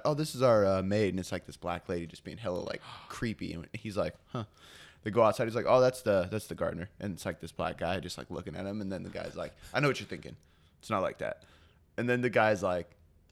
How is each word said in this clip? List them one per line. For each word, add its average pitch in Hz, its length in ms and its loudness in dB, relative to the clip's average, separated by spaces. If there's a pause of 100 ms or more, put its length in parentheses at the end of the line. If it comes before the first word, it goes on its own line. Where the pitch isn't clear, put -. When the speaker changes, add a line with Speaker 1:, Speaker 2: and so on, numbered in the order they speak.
Speaker 1:
"Oh, 151 100 4
this 156 180 -2
is 123 80 -4
our, 113 240 8
uh, 95 160 6
maid." 101 280 4
And 92 100 0
it's, 87 120 -6
like, 87 140 -6
this - 120 -16
black 87 320 -6
lady 87 180 -2
just - 160 -18
being - 140 -12
hella, 90 240 -4
like, - 200 -6 (140)
Speaker 2:
<gasps> - 140 -16
Speaker 1:
creepy. 104 440 -4
And 85 200 -10
he's 107 240 -8
like, 85 180 0 (160)
"Huh." 113 140 -4 (580)
They 110 80 -4
go 113 120 6
outside. 107 200 4
He's 113 120 -2
like, 113 120 -2
"Oh, 127 140 8
that's 127 220 4
the, 95 280 4
that's 107 160 -4
the 82 80 -8
gardener." 85 340 -4 (120)
And 98 120 -4
it's, - 120 -10
like, 90 160 -6
this 82 100 -10
black 82 260 -4
guy 90 220 -2
just, 85 180 -8
like, 65 140 -12
looking 78 240 -6
at 95 100 -6
him. 101 140 -6
And 98 100 -6
then 92 140 -6
the 92 60 -10
guy's 85 260 -8
like, 82 180 -8 (200)
"I - 80 2
know 147 80 4
what 123 100 0
you're 104 80 -10
thinking. - 300 -12 (420)
It's - 100 -12
not 104 120 2
like 76 160 0
that." - 260 -6 (540)
And 120 120 0
then 123 120 2
the 123 80 2
guy's 107 340 4
like, 90 320 -2 (360)